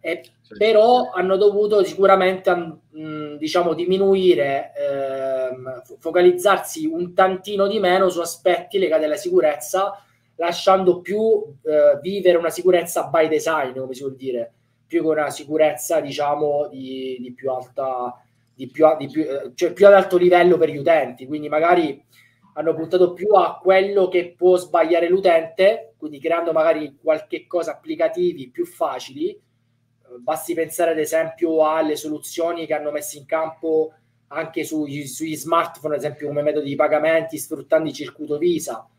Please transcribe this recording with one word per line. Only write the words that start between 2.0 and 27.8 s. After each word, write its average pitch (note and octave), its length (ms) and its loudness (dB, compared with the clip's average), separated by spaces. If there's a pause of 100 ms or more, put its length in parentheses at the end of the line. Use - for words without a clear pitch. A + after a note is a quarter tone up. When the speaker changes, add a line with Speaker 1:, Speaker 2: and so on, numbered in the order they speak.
Speaker 1:
mm, D3+ 380 -10
diciamo, D#3+ 400 -2
diminuire, F3 1000 2
ehm, C3+ 1040 -6
fo-, - 160 -20
focalizzarsi F3+ 880 2
un F3 280 -6
tantino F#3+ 520 0
di G#3+ 140 -2
meno F#3 280 4
su E3+ 120 -2
aspetti E3+ 580 -2
legati D#3 260 2
alla D3+ 120 -2
sicurezza, F3+ 840 -2 (360)
lasciando F3+ 640 2
più, G#3+ 420 0 (220)
eh, D#3 360 4
vivere F3+ 380 2
una E3 120 -2
sicurezza E3+ 580 0
by D#3+ 180 2
design, C#3+ 500 -2
come C3 160 -8
si B2+ 100 -14
vuol C3+ 120 -8
dire, B2+ 380 -8 (340)
più E3 160 -2
che D#3 60 -2
una D3+ 220 0
sicurezza, D3+ 720 -2
diciamo, D3 680 -2
di, C3 500 -10
di B2 120 -14
più C3 180 -8
alta, B2+ 720 -8 (320)
di C3 140 -16
più D#3 180 2
a-, D#3 100 4
di C#3+ 120 -8
più, D3+ 140 -4
eh, C3+ 340 -6
cioè F3 160 0
più G3+ 160 8
ad G3+ 60 10
alto F#3 220 4
livello F3+ 420 6
per D#3 120 2
gli C#3+ 80 -10
utenti. C#3 480 0
Quindi D3+ 220 -8
magari D#3+ 560 2 (500)
hanno D#3+ 200 -2
puntato F3 380 2
più G3+ 180 -6
a F3+ 300 2
quello F#3+ 480 2
che F3 280 -2
può F3+ 200 4
sbagliare E3+ 520 0
l'utente, F#3 880 2
quindi D3+ 240 -14
creando E3 320 -2
magari D#3 500 0
qualche D#3 460 -4
cosa, D#3+ 240 -4
applicativi D#3+ 760 -4